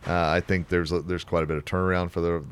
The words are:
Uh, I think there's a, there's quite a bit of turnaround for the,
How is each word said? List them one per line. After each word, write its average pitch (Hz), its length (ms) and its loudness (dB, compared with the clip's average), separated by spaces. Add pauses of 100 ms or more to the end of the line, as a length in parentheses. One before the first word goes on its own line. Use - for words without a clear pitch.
Uh, 87 60 0
I 85 280 2
think 90 280 -2
there's 87 240 0
a, 87 80 0
there's 85 240 -4
quite 82 180 0
a 78 40 -4
bit 78 100 -2
of 73 80 -6
turnaround 92 460 0
for 85 100 -2
the, 85 300 0